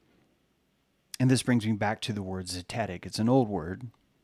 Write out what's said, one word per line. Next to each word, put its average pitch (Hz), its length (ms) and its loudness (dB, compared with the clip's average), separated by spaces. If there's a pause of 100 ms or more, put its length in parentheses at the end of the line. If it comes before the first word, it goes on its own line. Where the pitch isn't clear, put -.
(1200)
And 127 120 6
this 127 100 4
brings 120 240 2
me 110 80 2
back 107 280 -2
to - 120 -4
the 104 80 -4
word 92 240 -6
zetetic. 90 580 -6
It's 92 140 -8
an 110 120 2
old 127 200 6
word. 95 380 -6 (360)